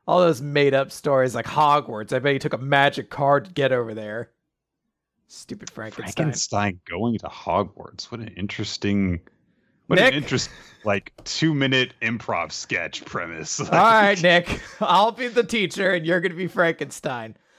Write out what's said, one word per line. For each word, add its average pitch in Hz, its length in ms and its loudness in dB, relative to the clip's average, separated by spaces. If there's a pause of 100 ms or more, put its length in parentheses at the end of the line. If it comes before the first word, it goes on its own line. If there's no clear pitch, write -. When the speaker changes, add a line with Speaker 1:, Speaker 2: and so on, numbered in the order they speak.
Speaker 1:
All 170 120 4
those 160 240 2
made-up 143 480 2
stories, 131 420 0
like 117 140 -4
Hogwarts. 143 680 2
I 127 60 2
bet 139 140 2
he 135 60 -2
took 147 140 -4
a 139 60 -4
magic 139 500 2
card 143 360 2
to 98 60 -20
get 135 200 0
over 117 240 -2
there. 110 340 -10 (1000)
Stupid - 440 -16
Frankenstein. 110 420 -12
Speaker 2:
Frankenstein 104 760 -2
going 107 300 -2
to 85 100 -10
Hogwarts. - 840 -4
What 117 100 -10
an 110 160 -12
interesting, 98 840 -2 (680)
what 180 120 4
Speaker 1:
Nick? 254 140 6
Speaker 2:
an 147 100 -2
interesting, - 300 -4 (320)
like, 101 260 -2 (140)
two-minute 135 760 2
improv 110 520 -4
sketch - 500 -8
premise. 82 560 -8
<laughs> - 0 -
Speaker 1:
All 139 100 -6
right, 208 420 6
Speaker 2:
Like 180 120 -2
Speaker 1:
Nick. 175 380 2 (100)
<laughs> - 80 -14
I'll 196 320 4
be 247 160 -6
the 240 160 2
teacher, 196 480 -2
and 175 140 -2
you're 180 160 2
gonna 175 140 -2
be 175 120 -6
Frankenstein. 143 880 -4 (240)